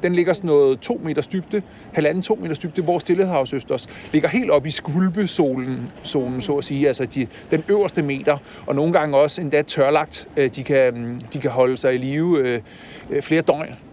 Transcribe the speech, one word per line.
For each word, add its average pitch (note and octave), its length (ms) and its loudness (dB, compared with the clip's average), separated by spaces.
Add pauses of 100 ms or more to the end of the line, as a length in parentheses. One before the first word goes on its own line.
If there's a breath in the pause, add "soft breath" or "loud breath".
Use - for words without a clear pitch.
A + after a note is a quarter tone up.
Den F3+ 120 2
ligger F3 180 4
sådan F3 140 -4
noget C#3 320 4
to - 240 -6
meters D3+ 240 -4
dybde, F#3+ 340 -6 (300 loud breath)
halvanden, D#3+ 320 0
to A3 180 0
meters D#3+ 180 -6
dybde, F3 220 -6
hvor F3 180 0
stillehavsøsters D3+ 880 -2 (240 loud breath)
ligger D3+ 180 2
helt G#3 220 0
oppe C#3+ 160 2
i D3+ 40 -4
skvulpezonen, C#3+ 1200 -2 (140)
zonen, B2+ 360 -2
så D3 140 -4
at C#3+ 100 -4
sige. C#3+ 220 0
Altså C3 180 0
de, A#2+ 220 -4 (240 loud breath)
den D#3+ 180 2
øverste G3 320 2
meter, C#3+ 360 0 (300 loud breath)
og C#3+ 80 -2
nogle D#3 180 0
gange D3+ 240 2
også D3 240 2
endda D3 200 2
tørlagt. D3 680 0 (100)
Øh, C#3 180 2
de C3+ 80 -10
kan, C3 300 2
mm, A#2+ 280 -8 (120)
de D3 60 -6
kan C3+ 120 -2
holde B2+ 260 2
sig B2+ 160 0
i B2+ 40 0
live, D3 420 2
øh, B2 200 0 (500 loud breath)
øh, C#3+ 140 -2
flere D#3+ 180 2
døgn, D#3 260 0 (240)